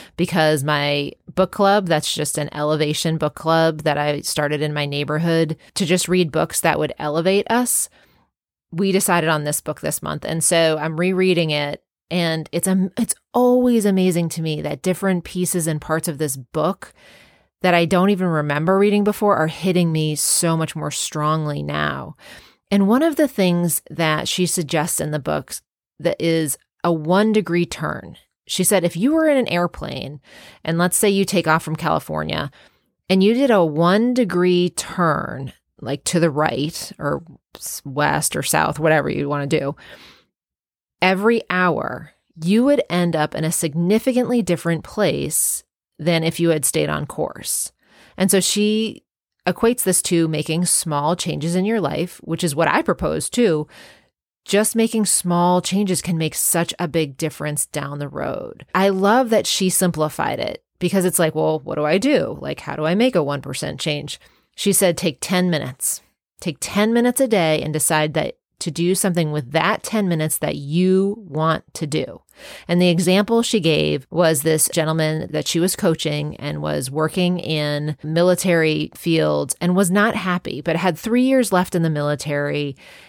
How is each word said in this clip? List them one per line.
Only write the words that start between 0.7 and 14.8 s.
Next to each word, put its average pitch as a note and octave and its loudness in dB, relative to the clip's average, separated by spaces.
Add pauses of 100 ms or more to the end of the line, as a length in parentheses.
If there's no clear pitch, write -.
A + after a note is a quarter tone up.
book F#3 0
club, G3 2
that's D#3 0
just - -4
an D3 -4
elevation D3+ 0
book D3+ -2
club D#3+ 2
that D3 0
I D3 -2
started D3 -2
in D3+ -2
my D3 -2
neighborhood D#3 0 (160)
to G3+ -2
just F3+ 0
read F3 2
books D#3+ -2
that D#3 0
would D3+ -2
elevate E3 0
us, A#3+ 0 (840)
we F#3+ 0
decided F3 2
on D3+ 0
this D3+ -2
book - -8
this D3+ -4
month. D3+ -6
And D#3+ -4
so E3 2
I'm D#3 -4
rereading F3+ 2
it, D3 -4 (260)
and E3 -2
it's E3+ -2
am-, F#3+ 2
it's - -2 (200)
always B3 4
amazing F#3 2
to E3 -6
me D#3 -4
that D3 -6